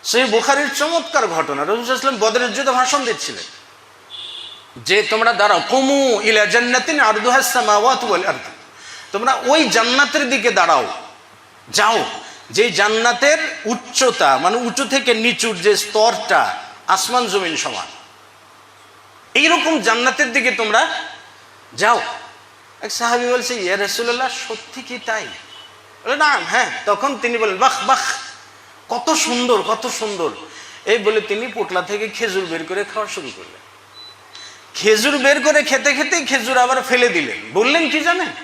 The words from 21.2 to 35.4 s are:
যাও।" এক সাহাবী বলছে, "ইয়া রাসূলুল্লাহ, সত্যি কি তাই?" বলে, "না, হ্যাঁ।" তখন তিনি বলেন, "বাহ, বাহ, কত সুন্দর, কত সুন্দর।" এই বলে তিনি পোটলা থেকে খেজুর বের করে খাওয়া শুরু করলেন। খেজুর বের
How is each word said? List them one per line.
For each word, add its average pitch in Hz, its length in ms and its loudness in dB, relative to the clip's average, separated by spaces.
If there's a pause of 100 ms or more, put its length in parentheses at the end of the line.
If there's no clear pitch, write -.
যাও।" 208 280 2 (800)
এক 208 100 -10
সাহাবী 240 340 0
বলছে, 247 360 -2
"ইয়া 185 160 -2
রাসূলুল্লাহ, 240 520 -2 (180)
সত্যি 226 340 -12
কি 247 240 -12
তাই?" 214 220 -4 (760)
বলে, 254 100 0
"না, 285 240 2 (100)
হ্যাঁ।" 240 220 2 (140)
তখন 226 320 0
তিনি 240 200 -2
বলেন, 208 200 0
"বাহ, 220 280 2
বাহ, 254 140 2 (880)
কত 247 240 -2
সুন্দর, 247 480 0
কত 214 260 -2
সুন্দর।" 196 420 -4 (560)
এই 214 120 4
বলে 214 240 0
তিনি 214 260 -6
পোটলা 185 340 -4
থেকে 208 260 -6
খেজুর 196 380 -4
বের 160 200 -6
করে 190 180 -4 (100)
খাওয়া 214 160 -4
শুরু 139 260 -10
করলেন। 95 240 -20 (1160)
খেজুর 220 420 2
বের 277 260 4